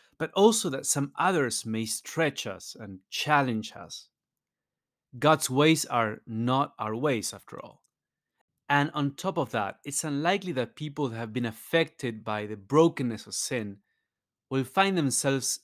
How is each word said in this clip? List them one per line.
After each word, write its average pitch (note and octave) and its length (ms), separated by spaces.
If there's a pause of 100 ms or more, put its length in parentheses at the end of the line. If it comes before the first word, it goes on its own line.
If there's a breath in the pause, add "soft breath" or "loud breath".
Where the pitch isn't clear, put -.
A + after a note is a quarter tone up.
(180)
but D#3+ 140
also G#3+ 400
that C#3 160
some C#3 320
others D3+ 480
may A2 180
stretch - 640
us F#2 320
and G2 180 (140)
challenge C3 640
us. - 340 (1120)
God's D3 320
ways D3+ 340
are A2+ 400
not B2 540
our A2 160
ways, A#2+ 400
after - 280
all. - 200 (840)
And C#3+ 280
on C#3+ 160
top F3 260
of C3+ 140
that, G2+ 240 (100)
it's - 180
unlikely E3+ 500
that A#2+ 220
people D3 340
who A2+ 60
have A2+ 160
been A#2+ 140
affected A2+ 800
by G#2+ 240
the G#2 100
brokenness B2 680
of G2+ 80
sin G#2 420 (720)
will C3+ 140
find F#3+ 340
themselves C3+ 680